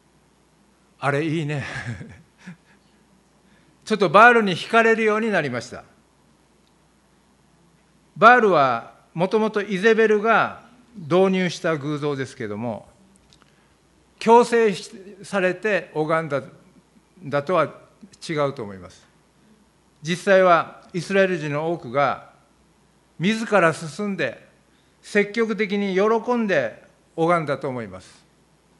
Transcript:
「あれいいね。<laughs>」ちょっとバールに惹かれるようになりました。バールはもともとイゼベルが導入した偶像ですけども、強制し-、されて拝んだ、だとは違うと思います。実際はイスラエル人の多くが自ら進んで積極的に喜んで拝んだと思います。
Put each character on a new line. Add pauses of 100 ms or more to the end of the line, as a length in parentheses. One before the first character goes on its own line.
(1000)
「あ
れ
い
い
ね。
<laughs>」 (1600)
ち
ょ
っ
と
バ
ー
ル
に
惹
か
れ
る
よ
う
に
な
り
ま
し
た。 (2250)
バ
ー
ル
は (200)
も
と
も
と
イ
ゼ
ベ
ル
が (340)
導
入
し
た
偶
像
で
す
け
ど
も、 (1300)
強
制
し-、 (340)
さ
れ
て
拝
ん
だ、 (840)
だ
と
は (560)
違
う
と
思
い
ま
す。 (960)
実
際
は (100)
イ
ス
ラ
エ
ル
人
の
多
く
が (880)
自
ら
進
ん
で (540)
積
極
的
に
喜
ん
で (320)
拝
ん
だ
と
思
い
ま
す。 (560)